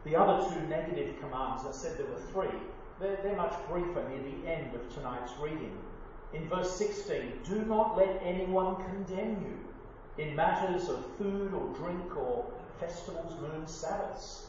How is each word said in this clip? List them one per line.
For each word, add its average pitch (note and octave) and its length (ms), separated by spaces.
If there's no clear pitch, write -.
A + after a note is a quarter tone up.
The D#3 140
other - 360
two D#3 140
negative - 540
commands, C3 440
I C#3 60
said D#3+ 260
there - 80
were - 140
three, - 260
they're, G3 240
they're G3+ 140
much - 160
briefer E3+ 400
near C3+ 120
the C#3+ 300
end C3+ 240
of A#2 180
tonight's B2 380
reading. C#3 360
In D#3+ 160
verse F3+ 260
sixteen, C3+ 560
"Do G#3+ 180
not A3 340
let F#3+ 240
anyone F#3 600
condemn G3 580
you - 840
in D3 120
matters F3 540
of - 160
food G3 360
or - 200
drink F3 440
or B2 280
festivals, E3 600
moons, D#3 340
Sabbaths." - 760